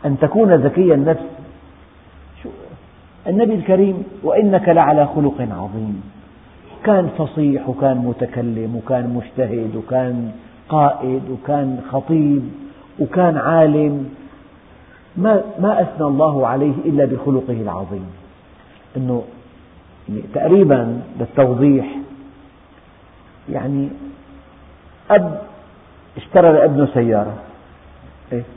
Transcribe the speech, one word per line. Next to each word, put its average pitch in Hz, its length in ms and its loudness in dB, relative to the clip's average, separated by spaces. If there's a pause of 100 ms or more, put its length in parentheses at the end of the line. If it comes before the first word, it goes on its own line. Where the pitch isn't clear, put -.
أن 139 120 -2
تكون 180 440 4
زكي 170 320 4
النفس. 147 300 0 (1160)
شو، - 60 -14 (760)
النبي 214 280 2
الكريم: 190 500 2 (180)
"وإنك 190 460 2
لعلى 151 380 4
خلق 143 340 -2
عظيم". 104 640 -8 (800)
كان 190 340 2
فصيح 147 500 -2
وكان 131 280 0
متكلم 120 800 -4
وكان 120 380 -4
مجتهد 117 600 -4
وكان 123 560 -4 (360)
قائد 143 640 0
وكان 131 500 -4 (120)
خطيب 143 500 0 (580)
وكان 170 360 2
عالم، 147 720 2 (1080)
ما، 202 260 2 (160)
ما 196 220 0
أثنى 156 260 -2
الله 143 400 2
عليه 135 260 0 (120)
إلا 143 200 2
بخلقه 127 580 -2
العظيم. 95 440 -8 (880)
إنه، 127 260 -2 (840)
يعني، 104 140 -8 (120)
تقريبا 139 680 4 (200)
للتوضيح، 135 760 2 (1500)
يعني، 139 400 -4 (1200)
أب 175 300 2 (760)
اشترى - 360 4
لابنه 143 420 4
سيارة، 110 400 0 (960)
إيه؟ 120 100 -6 (140)